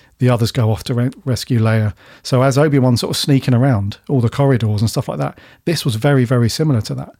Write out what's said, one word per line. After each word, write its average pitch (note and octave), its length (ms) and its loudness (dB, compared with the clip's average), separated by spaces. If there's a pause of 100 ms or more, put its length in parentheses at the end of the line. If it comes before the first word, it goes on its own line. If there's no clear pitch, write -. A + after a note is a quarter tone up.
(180)
The B2 100 2
others A#2 240 0
go A2+ 180 0
off G#2+ 140 -4
to B2+ 100 -4
re-, A#2+ 160 0 (140)
rescue B2 340 -2
Leia. A2 340 0 (300)
So B2+ 200 0
as C3+ 140 2
Obi-Wan's C3+ 440 2
sort - 100 -4
of - 60 -4
sneaking C3+ 360 0
around A#2 460 0 (100)
all C3+ 120 0
the A#2 100 0
corridors A#2 500 0
and A2+ 80 2
stuff - 200 -4
like C#3+ 100 -6
that, - 200 -6 (280)
this E3 180 -2
was A2+ 120 -2
very, C3+ 280 2
very A#2+ 240 2
similar C#3+ 340 0
to C#3+ 120 -10
that. B2+ 260 -12